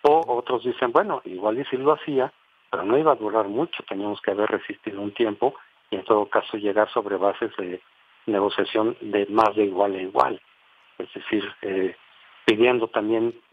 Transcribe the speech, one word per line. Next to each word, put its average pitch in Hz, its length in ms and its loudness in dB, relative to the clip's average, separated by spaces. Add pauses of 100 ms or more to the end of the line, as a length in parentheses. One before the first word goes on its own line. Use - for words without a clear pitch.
O 151 240 8
otros 120 360 0
dicen, 123 280 -2
"Bueno, 165 340 2
igual 98 320 -2
y 139 80 -4
sí 127 120 -4
lo 104 160 2
hacía, 139 380 -2 (380)
pero 98 140 -4
no 104 120 0
iba 151 180 4
a - 20 4
durar 107 320 -2
mucho, 123 420 -4
teníamos 101 320 -6
que - 80 -2
haber 104 220 0
resistido 101 500 -8
un 101 140 -8
tiempo 113 400 -2 (340)
y 110 60 -4
en 95 80 -8
todo 107 240 2
caso - 300 -2
llegar 104 340 2
sobre 101 260 -2
bases 98 400 0
de 92 240 -8 (460)
negociación 104 760 0
de 104 260 0
más 107 280 4
de 107 80 4
igual 98 320 0
a 95 60 -6
igual". 95 380 0 (600)
Es 92 140 -10
decir, 101 380 -4 (120)
eh, 95 320 -4 (500)
pidiendo 113 420 4
también 113 520 0 (120)